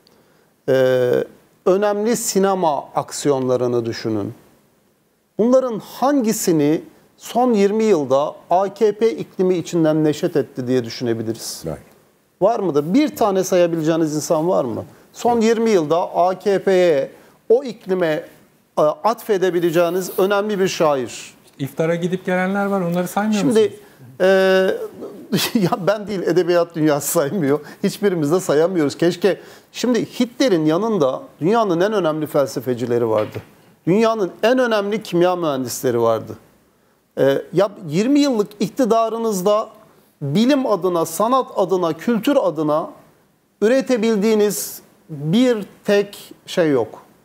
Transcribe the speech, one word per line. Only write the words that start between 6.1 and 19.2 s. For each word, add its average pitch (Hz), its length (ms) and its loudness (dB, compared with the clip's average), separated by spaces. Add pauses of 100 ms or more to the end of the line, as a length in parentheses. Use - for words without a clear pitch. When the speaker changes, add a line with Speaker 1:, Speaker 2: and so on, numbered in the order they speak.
Speaker 1:
son 247 360 0
yirmi 202 300 2
yılda 147 520 2 (140)
A 190 240 0
K 214 180 2
P 226 200 0
iklimi 185 460 -2
içinden 156 460 0
neşet 151 320 -2
etti 131 320 -4
diye 127 180 0
düşünebiliriz? 113 800 -6
Speaker 2:
Hayır. 78 140 -8 (640)
Speaker 1:
Var 220 180 2
mıdır? 160 340 -2
Bir 285 220 2
tane 190 280 0
sayabileceğiniz 165 720 0
insan 156 340 0
var 185 160 2
mı? 101 200 -8 (280)
Son 240 200 0
Speaker 2:
Evet. 226 100 2
Speaker 1:
yirmi 226 260 2
yılda 170 460 0
A 185 240 2
K 196 240 0
P'ye, 175 460 2 (400)
o 247 140 4
iklime, 185 440 -4 (720)
e, 180 40 4
atfedebileceğiniz 175 1400 0